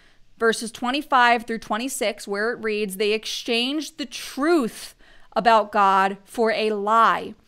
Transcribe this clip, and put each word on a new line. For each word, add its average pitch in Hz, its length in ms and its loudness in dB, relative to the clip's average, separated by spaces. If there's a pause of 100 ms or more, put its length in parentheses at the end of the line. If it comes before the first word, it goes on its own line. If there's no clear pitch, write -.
(380)
verses 226 360 0
twenty-five 247 720 2
through 226 140 -6
twenty-six, 226 680 -6
where 208 240 -2
it 220 100 -8
reads, 208 360 -4
"They 208 160 0
exchanged 247 840 -4
the 285 80 -10
truth - 880 -2 (440)
about 214 340 4
God 196 540 2
for 226 260 0
a 220 200 0
lie 208 600 2 (140)